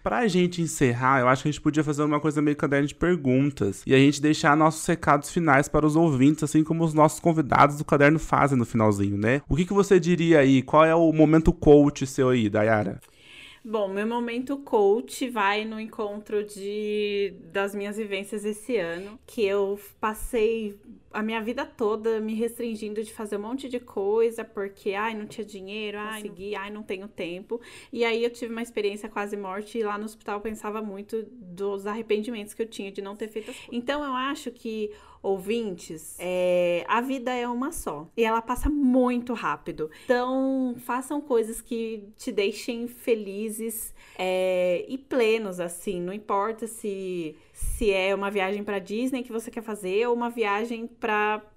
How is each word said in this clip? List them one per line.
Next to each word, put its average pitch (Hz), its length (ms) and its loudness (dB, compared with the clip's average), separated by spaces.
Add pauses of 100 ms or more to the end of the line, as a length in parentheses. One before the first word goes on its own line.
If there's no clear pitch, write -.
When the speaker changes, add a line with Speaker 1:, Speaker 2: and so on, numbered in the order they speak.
Speaker 1:
Pra 220 280 0
gente 175 340 2
encerrar, 131 580 2
eu 123 80 4
acho 131 140 4
que 151 60 0
a 147 40 0
gente - 80 -8
podia 151 220 2
fazer 147 220 0
uma 151 160 2
coisa 151 200 0
meio 147 160 2
caderno 143 300 2
de 143 80 -6
perguntas. 139 880 0
E 135 80 2
a 131 60 8
gente 139 240 6
deixar 151 340 4
nossos 156 300 2
recados 151 440 2
finais 147 380 4
para 151 160 2
os 151 120 4
ouvintes, 151 480 4
assim 156 180 2
como 165 220 0
os 156 100 0
nossos 156 240 6
convidados 143 580 4
do 151 80 -4
Caderno 147 340 6
fazem 139 380 2
no 117 80 2
finalzinho, 101 540 2
né? 120 300 2
O 139 80 2
que 175 100 2
que 208 60 -4
você 196 260 6
diria 165 400 4
aí? 135 240 6
Qual 151 220 6
é 160 100 4
o 165 180 4
momento 156 400 6
coach 143 540 8
seu 127 240 2
aí, 120 180 4
Dayara? 107 520 2 (600)
Speaker 2:
Bom, 214 260 -2
meu 202 180 -4
momento 240 520 -4
coach 240 680 0
vai 214 360 0
no 220 160 -10
encontro 214 640 -6
de, 208 880 -4 (180)
das 196 220 -2
minhas 202 220 -6
vivências 202 480 -6
esse 214 320 -4
ano, 185 500 -6
que 233 180 -4
eu 196 340 0 (220)
passei 214 800 -2 (340)
a 214 100 -4
minha 220 180 -4
vida 240 240 -6
toda 220 560 -2
me 220 140 -4
restringindo 220 680 -6
de 214 100 -10
fazer 214 240 -8
um 208 60 -4
monte 254 260 -8
de 247 120 -6
coisa, 226 640 0
porque, 202 480 -8
ai, 220 220 -4
não 208 120 -10
tinha 208 180 -10
dinheiro, 202 540 -10
ai, 208 60 -8
não 214 100 -8
consegui, 208 400 -10
ai, 196 160 -8
não 214 120 -12
tenho 196 260 -10
tempo. 190 520 -8 (320)
E 233 120 0
aí 226 180 0
eu 240 80 0
tive 233 220 -10
uma 233 100 -6
experiência 208 460 -4
quase 208 280 -6
morte, 202 420 -8
e 226 40 -2
lá 208 140 -2
no 208 80 -8
hospital 214 320 -10
eu 208 60 -8
pensava 214 400 -8
muito 208 500 -8
dos 196 540 -8
arrependimentos 214 680 -4
que - 80 -6
eu 220 60 -4
tinha 196 240 -12
de 202 80 -10
não 196 160 -10
ter 220 120 -10
feito 214 220 -10
as 262 60 -14
coisas. - 160 -18
Então 277 320 -4
eu 277 80 -6
acho 262 380 -6
que, 220 400 -8 (320)
ouvintes, 190 960 -4
é... 180 680 2
a 220 140 2
vida 254 320 -4
é 247 160 -4
uma 247 240 -4
só. 160 440 -10
E 226 80 2
ela 226 160 0
passa 247 300 -4
muito 247 600 2
rápido. 156 580 -6 (140)
Então, 262 800 0
façam 262 360 -4
coisas 226 400 -2
que 226 440 -8 (120)
te - 140 -10
deixem 220 560 -4
felizes, 220 1080 -6 (220)
é... 185 720 0
e 262 100 -8
plenos, 220 640 -2
assim. 175 400 -6
Não 180 120 -6
importa 214 540 -4
se, 190 720 -8 (160)
se - 380 -2
é 190 240 2
uma 196 160 -2
viagem 202 340 -2
pra 208 140 -4
Disney 240 440 -4
que 233 100 -12
você 226 180 -8
quer 226 120 -10
fazer 208 460 -2
ou 240 60 2
uma 240 160 -2
viagem 226 560 -2
pra 214 560 -2 (140)